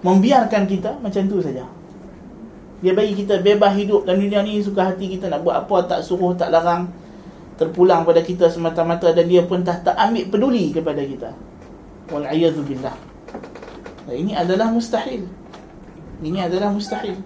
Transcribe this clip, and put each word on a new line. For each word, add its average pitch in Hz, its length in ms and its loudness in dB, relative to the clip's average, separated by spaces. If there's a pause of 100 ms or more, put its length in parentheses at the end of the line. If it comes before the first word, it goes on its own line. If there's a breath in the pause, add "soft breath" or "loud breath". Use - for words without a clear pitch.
membiarkan 202 640 4
kita 208 320 -4
macam 196 240 -2
tu 196 160 0
saja. 131 240 -6 (1200)
Dia 185 80 4
bagi 208 240 2
kita 196 240 0
bebas 196 320 4
hidup 202 320 2
dalam 185 160 2
dunia 202 240 2
ni, 208 160 -2
suka 196 320 0
hati 190 240 -6
kita 185 160 -6
nak 151 80 -2
buat - 240 0
apa, 180 240 2
tak 165 160 -2
suruh, 180 320 0
tak 170 160 -2
larang, 170 400 2 (640 loud breath)
terpulang 170 480 4
pada 165 160 6
kita 175 320 2
semata-mata, 170 640 0
dan 170 80 6
dia 180 160 6
pun 180 240 0
tak, 175 240 -2
tak 180 80 2
ambil 220 320 0
peduli 214 400 2
kepada 156 320 -2
kita. 123 320 -8 (800)
Wal'iyadzubillah. 147 840 -2 (1080)
Dan 127 140 -10
ini 202 180 -4
adalah 185 320 0
mustahil. 233 560 -4 (960)
Ini 175 240 -4
adalah 185 300 0
mustahil. 202 520 -6